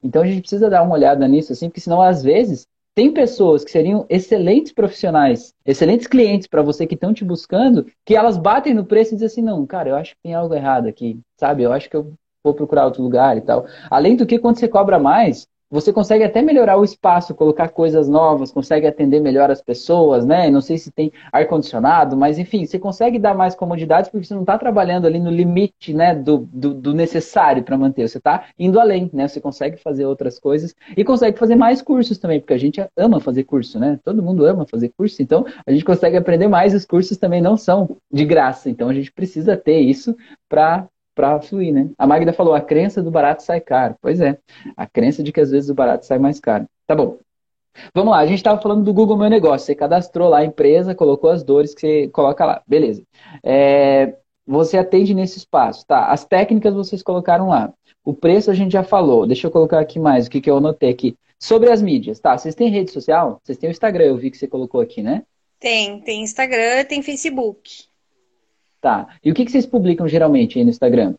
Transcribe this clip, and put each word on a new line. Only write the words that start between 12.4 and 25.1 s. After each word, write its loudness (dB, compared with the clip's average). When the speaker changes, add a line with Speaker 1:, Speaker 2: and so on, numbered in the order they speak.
Speaker 1:
vou 0
procurar 0
outro -4
lugar 2
e -6
tal." -4
Além 2
do 0
que, 0
quando 0
você -2
cobra 2
mais, 0
você -2
consegue 2
até 0
melhorar 4
o 4
espaço, 0
colocar 0
coisas 0
novas, 2
consegue -2
atender 2
melhor 2
as -2
pessoas, 0
né? 2
Não 2
sei -4
se -12
tem -4
ar-condicionado, 0
mas 0
enfim, -4
você -8
consegue -2
dar 0
mais 0
comodidades -2
porque -8
você -10
não -6
tá 0
trabalhando 0
ali 0